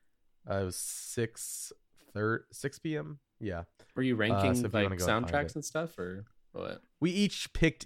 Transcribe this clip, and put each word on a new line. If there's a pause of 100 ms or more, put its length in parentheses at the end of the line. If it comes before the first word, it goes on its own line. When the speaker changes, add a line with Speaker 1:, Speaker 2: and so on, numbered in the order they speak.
(500)
Speaker 1:
Uh,
it
was
six (420)
thir-,
six
P
M. (200)
Yeah. (300)
Speaker 2:
Were
you
Speaker 1:
Uh,
Speaker 2:
ranking,
Speaker 1:
so
if
you
Speaker 2:
like,
Speaker 1:
wanna
go
find
Speaker 2:
soundtracks
Speaker 1:
it.
Speaker 2:
and
stuff,
or (280)
what? (180)
Speaker 1:
We
each
picked